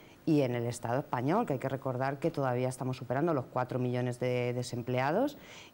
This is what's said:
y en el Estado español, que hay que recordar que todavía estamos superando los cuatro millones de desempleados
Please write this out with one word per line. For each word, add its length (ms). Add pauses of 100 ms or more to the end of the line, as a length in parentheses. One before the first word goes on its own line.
(260)
y 160
en 140
el 100
Estado 340
español, 460
que 80
hay 60
que 100
recordar 500
que 120
todavía 360
estamos 300
superando 360
los 120
cuatro 340
millones 400
de 340
desempleados 840 (360)